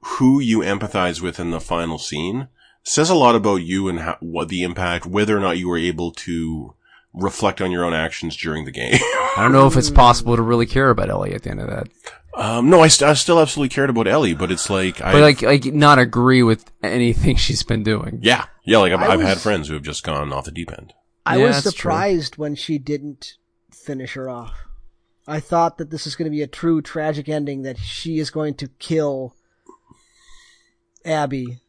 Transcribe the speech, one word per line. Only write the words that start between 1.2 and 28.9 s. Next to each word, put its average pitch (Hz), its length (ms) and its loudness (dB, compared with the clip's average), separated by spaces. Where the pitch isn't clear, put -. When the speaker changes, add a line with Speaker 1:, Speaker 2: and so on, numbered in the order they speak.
Speaker 1:
with 87 180 -6
in 85 120 -6
the 82 100 -6
final 85 380 -6
scene 95 500 -8
says 160 280 0
a 185 40 4
lot 123 200 6
about 101 220 2
you 92 320 -2
and 85 120 -6
how, 82 200 -8
what 82 280 -8
the 87 140 -4
impact, 87 420 -4
whether 104 320 0
or 101 40 0
not 90 180 -2
you 90 100 -4
were 87 80 -2
able 85 360 -2
to 80 640 -8
reflect 95 480 -4
on 92 100 -2
your 87 140 -2
own 85 80 -2
actions 80 420 -4
during 80 300 -6
the 67 60 -12
game. 62 240 -4
<laughs> 123 80 2
Speaker 2:
I 101 60 -2
don't 120 100 4
know 135 140 8
if 131 100 4
it's 127 140 0
possible 120 460 6
to 117 60 0
really 117 220 2
care 135 240 2
about 98 220 0
Ellie 95 240 -4
at - 80 -10
the - 80 -10
end 101 100 -8
of 98 80 -8
that. - 200 -8
Speaker 1:
Um, 117 380 0
no, 180 100 10
I, 160 80 10
st-, 143 220 4
I - 20 6
still 170 280 4
absolutely 143 340 0
cared 139 160 0
about 113 180 0
Ellie, 117 240 2
but 87 180 -2
it's - 200 -4
like, 95 300 -2
Speaker 2:
But - 160 2
Speaker 1:
I 147 40 8
Speaker 2:
like, 147 220 6
like, 131 240 2
not 147 320 6
agree 123 440 4
with 110 280 2
anything 117 540 2
<laughs> - 0 -
she's - 260 0
been 110 200 -2
doing. 110 400 -4
Speaker 1:
Yeah, 120 240 2
yeah. 110 140 4
Like, 92 160 4
I've, 92 80 0
Speaker 3:
I - 100 0
Speaker 1:
I've 95 80 2
had 98 140 2
Speaker 3:
was - 80 -10
Speaker 1:
friends 90 260 -2
who 76 60 -6
have 73 80 -8
just 73 200 -10
gone 73 300 -6
off 69 140 -8
the - 40 -14
deep 85 220 -12
end. - 220 -20
Speaker 3:
I 165 100 0
Speaker 2:
Yeah, 135 120 6
Speaker 3:
was 151 160 2
Speaker 2:
that's 202 120 -2
true. - 140 -4
Speaker 3:
surprised 165 480 -2
when 147 160 -6
she 151 240 -6
didn't 143 560 -10
finish 131 440 -12
her 131 160 -10
off. 120 240 -12
I 156 120 -6
thought 165 360 0
that 151 140 -12
this 160 160 -10
is 143 100 -10
gonna 160 140 -6
be 151 120 -4
a 143 40 -6
true 165 340 -2
tragic 151 480 -6
ending, 147 340 -6
that 131 160 -10
she - 400 -6
is 151 120 -4
going 151 240 -4
to 135 140 -12
kill 143 560 -4